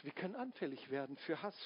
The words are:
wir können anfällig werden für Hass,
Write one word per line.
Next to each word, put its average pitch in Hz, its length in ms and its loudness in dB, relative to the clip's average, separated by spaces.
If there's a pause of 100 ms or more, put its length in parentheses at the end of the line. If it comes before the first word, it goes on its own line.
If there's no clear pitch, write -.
wir 147 100 -2
können 190 240 0
anfällig 190 540 0
werden 139 260 2
für - 260 2
Hass, 202 240 0